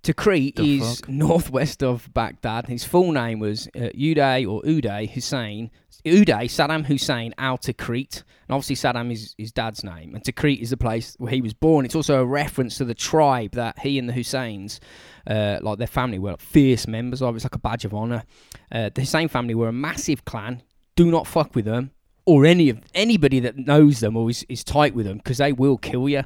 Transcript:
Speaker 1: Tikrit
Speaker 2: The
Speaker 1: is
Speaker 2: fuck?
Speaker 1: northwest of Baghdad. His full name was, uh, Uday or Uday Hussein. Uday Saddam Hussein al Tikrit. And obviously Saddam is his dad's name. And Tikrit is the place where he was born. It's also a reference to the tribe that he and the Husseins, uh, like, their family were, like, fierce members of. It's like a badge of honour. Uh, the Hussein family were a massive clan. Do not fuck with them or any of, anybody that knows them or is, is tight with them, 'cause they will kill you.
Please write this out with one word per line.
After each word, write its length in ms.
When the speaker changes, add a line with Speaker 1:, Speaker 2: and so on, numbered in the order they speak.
Speaker 1:
Tikrit 540
Speaker 2:
The 220
Speaker 1:
is 240
Speaker 2:
fuck? 80
Speaker 1:
northwest 720
of 280
Baghdad. 560
His 180
full 260
name 280
was, 360
uh, 200
Uday 540
or 140
Uday 480
Hussein. 580
Uday 400
Saddam 400
Hussein 520
al 200
Tikrit. 680
And 80
obviously 220
Saddam 340
is 260
his 140
dad's 320
name. 320
And 80
Tikrit 380
is 80
the 80
place 420
where 120
he 100
was 120
born. 300
It's 120
also 260
a 40
reference 520
to 80
the 80
tribe 580
that 280
he 200
and 80
the 60
Husseins, 680
uh, 340
like, 160
their 100
family 300
were, 140
like, 100
fierce 460
members 340
of. 140
It's 80
like 120
a 40
badge 240
of 100
honour. 300
Uh, 220
the 80
Hussein 260
family 260
were 140
a 60
massive 500
clan. 400
Do 160
not 160
fuck 280
with 100
them 260
or 200
any 240
of, 100
anybody 460
that 160
knows 420
them 160
or 140
is, 180
is 160
tight 320
with 100
them, 140
'cause 200
they 120
will 260
kill 300
you. 180